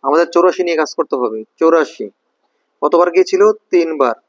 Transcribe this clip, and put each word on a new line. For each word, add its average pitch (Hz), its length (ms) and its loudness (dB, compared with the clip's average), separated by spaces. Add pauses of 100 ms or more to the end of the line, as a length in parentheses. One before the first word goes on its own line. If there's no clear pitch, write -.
আমাদের 156 280 2
চৌরাশি 180 320 -2
নিয়ে 175 180 -2
কাজ 196 140 -4
করতে 147 200 -4
হবে। 113 240 -4 (180)
চৌরাশি 160 500 0 (760)
কতবার 170 300 2
গিয়েছিল? 185 300 2 (280)
তিনবার। 156 460 0 (140)